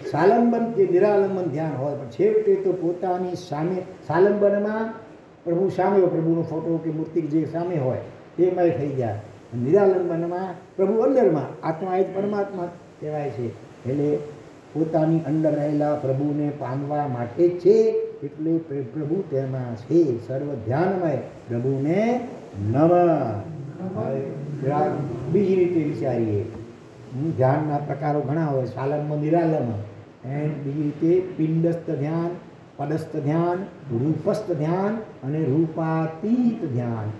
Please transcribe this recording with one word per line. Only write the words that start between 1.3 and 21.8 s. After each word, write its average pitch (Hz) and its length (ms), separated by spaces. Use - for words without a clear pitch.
ધ્યાન 151 340
હોય, 139 180
પણ 135 120
છેવટે 196 480
તો 185 180
પોતાની 180 600
સામે, 170 480
સાલંબનમાં 202 880
પ્રભુ 170 240
સામે 196 320
હોય, 175 80
પ્રભુનો 165 340
photo 160 420
કે 160 60
મૂર્તિ 160 300
જે 151 260
સામે 170 300
હોય 127 220
તેમાં 175 320
થઈ 143 200
જાય. 123 260
નિરાલંબનમાં 180 1120
પ્રભુ 190 180
અંદરમાં, 220 720
આત્મા 185 300
એ 190 80
જ 180 100
પરમાત્મા 196 540
કહેવાય 151 300
છે. 120 160
એટલે 147 280
પોતાની 160 540
અંદર 156 280
રહેલા 147 400
પ્રભુને 143 640
પામવા 143 500
માટે 123 400
જ 180 100
છે, 220 360
એટલે 156 360
પ્ર-, 143 220
પ્રભુ 151 500
તેમાં 131 460
છે. 143 520
સર્વ 139 260
ધ્યાનમય 170 500
પ્રભુને 143 720